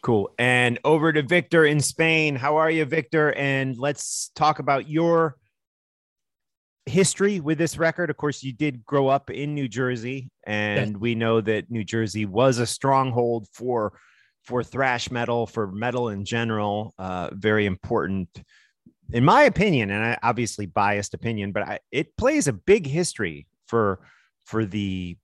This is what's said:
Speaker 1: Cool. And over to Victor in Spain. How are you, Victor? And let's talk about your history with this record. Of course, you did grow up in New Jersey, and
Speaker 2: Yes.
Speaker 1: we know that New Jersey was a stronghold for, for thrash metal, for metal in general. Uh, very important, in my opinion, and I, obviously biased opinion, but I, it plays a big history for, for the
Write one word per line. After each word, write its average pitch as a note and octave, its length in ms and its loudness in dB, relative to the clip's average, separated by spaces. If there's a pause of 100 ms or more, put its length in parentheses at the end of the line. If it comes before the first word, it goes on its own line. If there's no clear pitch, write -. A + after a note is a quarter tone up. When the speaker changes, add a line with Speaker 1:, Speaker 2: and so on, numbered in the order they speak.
Speaker 1:
Cool. G#2+ 360 2
And B2 460 4
over D#3 260 4
to D3+ 120 2
Victor E3 420 4
in D3+ 160 4
Spain. D#3+ 560 0
How C#3+ 220 0
are D#3+ 120 2
you, D#3+ 140 0
Victor? D3+ 480 0
And C3+ 460 -2
let's - 560 -6
talk D3+ 240 2
about C#3+ 320 0
your E3 480 2 (1500)
history F#3+ 560 2
with D3+ 160 0
this D#3 220 -2
record. D#3+ 320 0
Of - 80 -6
course, D3 240 -4
you C3+ 100 -6
did B2+ 320 -4
grow C#3 240 2
up C#3 220 0
in D3 240 -6
New C#3 140 -4
Jersey, B2+ 640 -4 (160)
and G#2 440 -2
Speaker 2:
Yes. G2+ 100 -8
Speaker 1:
we A#2 140 0
know A2+ 260 2
that G#2+ 300 -2
New A2+ 140 -4
Jersey G#2+ 420 -2
was A#2 320 4
a A#2+ 80 0
stronghold B2 880 0
for, A#2 440 -4 (440)
for A#2+ 200 -4
thrash B2 480 -2
metal, A#2+ 360 -2
for G#2 260 -6
metal A#2+ 380 -4
in G2+ 160 -6
general. G#2+ 720 -2
Uh, F#2 340 -6
very G#2+ 320 2
important, F#2+ 640 -2 (840)
in A#2+ 100 4
my A#3+ 200 8
opinion, E3 460 2
and G#2 140 -2
I, A#2 180 -2
obviously A2 440 -2
biased G2+ 480 0
opinion, G#2 380 -4
but G#2 100 -2
I, G2 160 -6 (120)
it D3 280 -4
plays B3+ 300 2
a B2+ 40 0
big F#3 340 2
history G#2+ 600 -4 (200)
for, G#2 340 0 (440)
for A2 220 -2
the F#2 580 -4